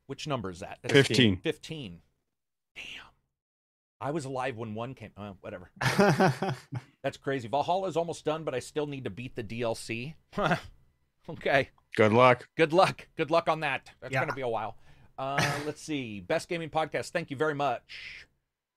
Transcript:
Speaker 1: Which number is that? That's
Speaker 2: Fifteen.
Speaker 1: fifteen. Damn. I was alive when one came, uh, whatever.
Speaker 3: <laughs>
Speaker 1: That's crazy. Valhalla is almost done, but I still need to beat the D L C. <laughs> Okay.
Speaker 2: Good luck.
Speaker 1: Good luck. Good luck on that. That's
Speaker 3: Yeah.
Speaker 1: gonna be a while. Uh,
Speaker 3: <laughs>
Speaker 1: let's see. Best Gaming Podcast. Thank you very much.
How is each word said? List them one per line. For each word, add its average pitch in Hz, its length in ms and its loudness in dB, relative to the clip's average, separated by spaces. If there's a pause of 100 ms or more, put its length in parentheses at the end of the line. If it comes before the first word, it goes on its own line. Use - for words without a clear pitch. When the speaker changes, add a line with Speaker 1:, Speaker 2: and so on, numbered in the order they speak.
Speaker 1:
Which - 200 -10
number 123 240 -2
is 87 100 -12
that? - 220 -12
That's - 120 2
Speaker 2:
Fifteen. 120 480 6
Speaker 1:
fifteen. 143 600 -8 (720)
Damn. - 300 -14 (960)
I 127 100 -4
was 156 160 -4
alive 131 300 -4
when 110 180 -8
one 123 200 -6
came, 110 220 -16
uh, 101 240 -10
whatever. 90 300 -12 (100)
Speaker 3:
<laughs> 170 720 4 (480)
Speaker 1:
That's 135 140 -4
crazy. 135 320 -6
Valhalla 170 400 -2
is 151 80 -6
almost 165 280 -4
done, 156 200 -2
but 147 100 -4
I 123 40 -2
still 147 280 -4
need 139 180 -8
to 117 60 -6
beat 123 260 -12
the 123 60 -6
D 113 200 -6
L 113 120 0
C. 123 460 -8
<laughs> - 60 -20 (1000)
Okay. 147 420 0 (260)
Speaker 2:
Good 110 160 8
luck. 123 440 8
Speaker 1:
Good 156 160 4
luck. - 440 4
Good 156 160 -2
luck 165 160 4
on 160 120 2
that. 135 300 -4 (100)
That's 120 120 -10
Speaker 3:
Yeah. 131 80 2
Speaker 1:
gonna 143 120 -2
be 135 100 -8
a 123 60 -2
while. 110 280 -4 (420)
Uh, 139 240 0 (160)
Speaker 3:
<laughs> 147 80 -8
Speaker 1:
let's 147 160 -8
see. 123 380 -6
Best 160 280 -2
Gaming 165 220 -6
Podcast. 151 400 -4
Thank 165 220 -4
you 131 40 -6
very 151 180 0
much. - 720 -4 (480)